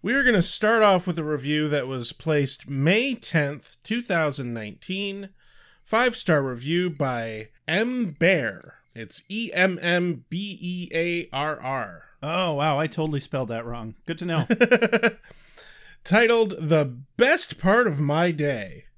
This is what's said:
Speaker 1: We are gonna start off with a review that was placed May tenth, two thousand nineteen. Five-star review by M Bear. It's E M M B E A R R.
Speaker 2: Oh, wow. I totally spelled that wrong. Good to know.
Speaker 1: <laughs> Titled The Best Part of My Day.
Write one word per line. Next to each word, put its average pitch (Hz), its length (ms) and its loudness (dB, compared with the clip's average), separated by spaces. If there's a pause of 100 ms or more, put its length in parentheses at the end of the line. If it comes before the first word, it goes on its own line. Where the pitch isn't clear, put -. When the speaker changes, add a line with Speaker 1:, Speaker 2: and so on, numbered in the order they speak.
Speaker 1:
We 214 140 -2
are 277 80 2
gonna 226 180 4
start 220 400 2
off 190 240 6
with 170 140 -2
a 156 40 -4
review 151 460 0
that 143 180 0
was 127 260 -6
placed 147 540 -2
May 185 460 2
tenth, 151 680 -4
two 233 180 -4
thousand 147 540 -2
nineteen. 196 760 -8 (540)
Five-star 226 580 2
review 139 480 -2
by 117 600 -4 (180)
M 220 520 -2
Bear. 156 580 0 (180)
It's 110 340 -12
E 220 240 -6
M 185 280 2
M 175 480 0
B 190 300 -6
E 180 340 -8
A 170 380 -2
R 147 300 -4
R. 113 420 -6 (200)
Speaker 2:
Oh, 170 320 0
wow. 143 240 2
I 156 80 0
totally 156 320 -2
spelled 131 300 -4
that 117 160 -6
wrong. 117 300 -10 (100)
Good 165 140 -6
to 175 60 -8
know. 165 220 0
Speaker 1:
<laughs> - 1600 0
Titled 226 560 4
The 147 380 2 (200)
Best 277 420 2
Part 220 280 4
of 147 120 0
My 156 320 2
Day. 123 540 -4 (120)